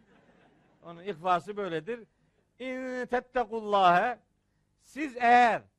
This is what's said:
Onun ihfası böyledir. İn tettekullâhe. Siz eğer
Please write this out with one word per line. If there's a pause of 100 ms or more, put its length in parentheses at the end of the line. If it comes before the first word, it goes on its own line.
(840)
Onun
ihfası
böyledir. (520)
İn
tettekullâhe. (640)
Siz
eğer (160)